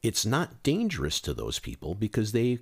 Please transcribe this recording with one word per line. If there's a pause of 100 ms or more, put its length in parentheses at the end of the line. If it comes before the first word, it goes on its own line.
It's
not
dangerous
to
those
people
because
they